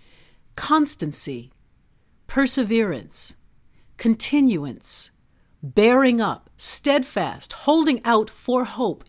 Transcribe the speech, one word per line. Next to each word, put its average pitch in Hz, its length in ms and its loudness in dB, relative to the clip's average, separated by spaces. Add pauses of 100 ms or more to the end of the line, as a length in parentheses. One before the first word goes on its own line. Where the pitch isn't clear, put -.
(540)
Constancy, 151 960 -2 (800)
perseverance, 226 1080 -2 (600)
continuance, 226 1120 -2 (520)
bearing 240 580 4
up, 180 360 -4
steadfast, - 960 0
holding 294 520 2
out 220 260 2
for 254 340 -2
hope, 214 440 -6